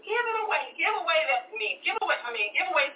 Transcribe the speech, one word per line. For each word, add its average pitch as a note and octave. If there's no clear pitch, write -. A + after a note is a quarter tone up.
give A#4
it A4+
away. -
Give F#4+
away E4+
that -
meat. G#4+
Give F#4+
away, -
I -
mean, -
give C#4+
away D4